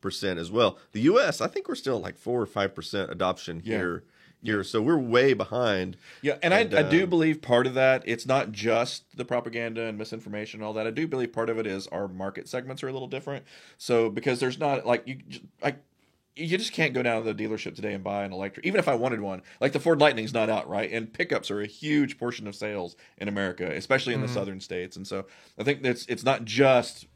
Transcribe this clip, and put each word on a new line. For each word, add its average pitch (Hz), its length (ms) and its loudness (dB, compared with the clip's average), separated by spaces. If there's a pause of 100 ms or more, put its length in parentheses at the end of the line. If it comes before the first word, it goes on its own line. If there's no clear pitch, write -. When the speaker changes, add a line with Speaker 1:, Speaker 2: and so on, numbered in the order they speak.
Speaker 1:
percent 95 380 -4
as 85 120 -8
well. 107 280 2 (140)
The 107 100 -4
U 440 180 6
S, - 200 0
I - 80 -2
think 392 200 -8
we're 311 60 -6
still, 131 260 -2
like, 95 180 -10
four 123 220 -2
or 101 60 0
five 98 280 -2
percent 95 360 -4
adoption 87 540 -2
Speaker 2:
Yeah. 110 140 -4
Speaker 1:
here, 87 260 -2 (380)
here. 104 220 0
So 110 180 0
we're 156 160 4
way 127 340 6
behind. 104 640 0 (240)
Speaker 2:
Yeah, 143 220 0
and 175 100 4
I, 202 80 6
Speaker 1:
And, 214 140 0
Speaker 2:
I 156 80 6
do 156 220 6
Speaker 1:
uh, - 20 -2
Speaker 2:
believe 160 340 4
part 123 260 4
of 131 80 -2
that, 131 300 6
it's 117 220 -2
not 127 260 2
just 113 640 -2
the 127 80 -6
propaganda 117 600 -4
and 110 120 -6
misinformation 107 640 -10
and 107 60 -6
all 107 80 -6
that. 110 120 -2
I 113 40 0
do 156 160 -2
believe 131 260 -2
part 113 160 -2
of 113 100 -2
it 110 80 -2
is 98 200 -6
our 98 220 -4
market 95 420 -8
segments 131 320 -8
are 135 60 -6
a 131 40 -6
little 131 160 -8
different. 135 380 -8 (320)
So 113 320 4
because 123 300 0
there's 127 180 0
not, 143 260 0
like, 120 220 2
you 131 80 -10 (120)
j-, - 140 -16 (220)
I, 135 140 0 (580)
you 160 240 -2
just 220 140 -4
can't 147 220 2
go 127 80 0
down 117 200 2
to 113 100 -2
the 107 140 -4
dealership 107 300 -6
today 104 160 -4
and 98 100 -6
buy 101 220 -4
an 95 80 -8
electric, 95 340 -8
even 190 140 2
if - 80 0
I 139 80 4
wanted 117 240 0
one. 95 220 -6 (180)
Like, 139 120 2
the 143 60 0
Ford 160 220 4
Lightning's 117 320 4
not 110 160 2
out, 104 200 0
right? 98 220 -2
And 110 220 -6
pickups - 380 -2
are 104 100 -2
a 104 60 -4
huge 147 520 0
portion 120 300 -6
of 101 80 -12
sales 101 400 -6 (220)
in 101 100 -4
America, 95 420 -2
especially 120 440 -2
in 135 80 -2
the 127 40 -2
Speaker 3:
Mm-hmm. 123 80 -4
Speaker 2:
southern 98 260 -4
states. 92 360 -8
And 95 100 -12
so 98 200 -6 (320)
I 107 40 -6
think 139 200 0
that's, 123 240 -2
it's 113 180 -4
not 120 220 2
just 123 680 4